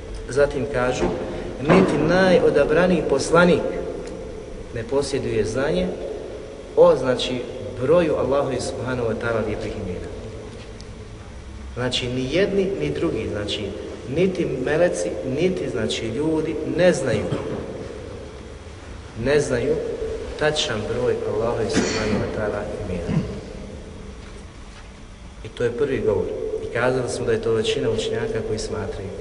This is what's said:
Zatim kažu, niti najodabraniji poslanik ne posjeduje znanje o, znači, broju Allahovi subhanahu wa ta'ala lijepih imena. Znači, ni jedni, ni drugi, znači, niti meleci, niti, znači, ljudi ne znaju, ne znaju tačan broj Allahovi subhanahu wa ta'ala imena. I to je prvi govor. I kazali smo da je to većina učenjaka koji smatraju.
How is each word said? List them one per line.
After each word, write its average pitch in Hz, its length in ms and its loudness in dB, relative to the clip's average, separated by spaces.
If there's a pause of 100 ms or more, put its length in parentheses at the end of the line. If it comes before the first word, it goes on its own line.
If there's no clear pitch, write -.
(300)
Zatim 135 440 4
kažu, 123 320 2 (560)
niti 160 360 6 (100)
najodabraniji 160 1040 6
poslanik 160 520 6 (1120)
ne 113 80 -4
posjeduje 117 600 0
znanje 151 420 0 (880)
o, 170 200 12
znači, 127 460 0 (400)
broju 156 340 6
Allahovi 131 460 2
subhanahu 120 480 -2
wa 107 140 0
ta'ala 113 220 0
lijepih 104 260 -2
imena. 92 360 -6 (1700)
Znači, 123 340 -2
ni 131 260 -2
jedni, 190 340 4 (120)
ni 147 100 0
drugi, 110 420 -2
znači, 104 340 -4 (500)
niti 185 320 2 (180)
meleci, 160 440 2 (300)
niti, 170 300 0
znači, 113 360 -2
ljudi 151 500 0 (220)
ne 175 160 6
znaju, 110 300 0 (2000)
ne 143 160 4
znaju 131 360 2 (640)
tačan 151 420 0 (120)
broj 123 220 2 (180)
Allahovi 113 360 0
subhanahu 101 560 0
wa 104 140 -4
ta'ala 104 220 -2 (240)
imena. - 380 0 (2250)
I - 20 -12
to - 160 -4
je 120 80 2
prvi 127 300 0
govor. 107 240 2 (380)
I - 100 -6
kazali 123 360 2
smo 117 160 -4
da 117 60 2
je 110 100 2
to 113 100 2
većina 113 380 2
učenjaka 110 580 0
koji 107 120 -2
smatraju. 98 500 -4 (120)